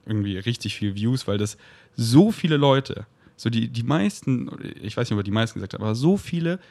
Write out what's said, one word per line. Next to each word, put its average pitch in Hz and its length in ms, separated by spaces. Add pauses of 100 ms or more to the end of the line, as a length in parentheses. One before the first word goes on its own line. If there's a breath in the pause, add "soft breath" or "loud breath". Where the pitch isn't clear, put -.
irgendwie 101 320
richtig 104 380
viel 101 180
Views, 117 320
weil 104 120
das 104 200 (380 soft breath)
so 139 380
viele 156 240
Leute, 135 480 (320 soft breath)
so - 120
die, 117 200
die 117 140
meisten, 143 680 (300)
ich 104 160
weiß 120 120
nicht, 110 60
ob 104 60
er - 20
die 98 80
meisten 110 280
gesagt 95 140
hat, - 60
aber 107 160
so 165 220
viele, 170 420 (120)